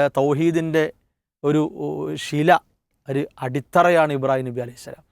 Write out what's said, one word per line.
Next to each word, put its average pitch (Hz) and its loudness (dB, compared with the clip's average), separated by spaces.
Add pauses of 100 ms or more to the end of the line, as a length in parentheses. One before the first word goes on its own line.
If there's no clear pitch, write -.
തൗഹീദിൻ്റെ 156 0 (600)
ഒരു, 151 2 (140)
ഉ, 147 -8 (300)
ശില, 151 0 (580)
ഒരു 139 -2 (160)
അടിത്തറയാണ് 156 2
ഇബ്രാഹിം 135 -2
നബി 123 -8
അലൈഹിസ്സലാം. 120 -14